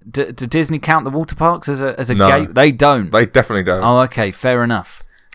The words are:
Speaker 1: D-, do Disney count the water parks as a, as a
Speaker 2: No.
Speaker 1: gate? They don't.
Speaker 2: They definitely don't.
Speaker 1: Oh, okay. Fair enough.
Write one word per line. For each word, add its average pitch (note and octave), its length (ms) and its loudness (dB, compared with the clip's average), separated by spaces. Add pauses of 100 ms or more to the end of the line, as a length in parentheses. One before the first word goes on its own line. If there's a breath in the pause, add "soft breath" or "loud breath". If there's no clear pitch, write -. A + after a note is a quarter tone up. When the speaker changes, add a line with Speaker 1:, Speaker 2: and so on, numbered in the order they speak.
(100)
Speaker 1:
D-, C3+ 220 -4
do B2 140 -10
Disney D#3 320 -2
count D#3+ 260 -2
the C3+ 60 -8
water D#3 240 -6
parks E3 340 -2
as C3+ 120 -6
a, C3+ 180 -4
as B2 100 -6
a A2 60 0
Speaker 2:
No. G2 120 4
Speaker 1:
gate? C#3 260 0
They D3+ 200 6
don't. B2 380 2
Speaker 2:
They A2+ 140 4
definitely G#2+ 380 0
don't. F#2 200 0
Speaker 1:
Oh, B2 180 4
okay. A#2 300 -2
Fair B2 320 -2
enough. - 380 -4 (340 soft breath)